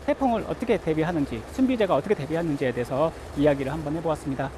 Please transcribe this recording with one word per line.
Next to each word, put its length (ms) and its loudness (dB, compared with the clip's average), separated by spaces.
태풍을 440 2
어떻게 280 0
대비하는지, 640 0
순비제가 420 2
어떻게 200 2
대비하는지에 580 0
대해서 400 0
이야기를 340 4
한번 260 -4
해보았습니다. 600 -2